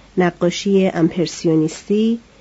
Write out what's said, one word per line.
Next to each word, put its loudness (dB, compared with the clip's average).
نقاشی 0
امپرسیونیستی 0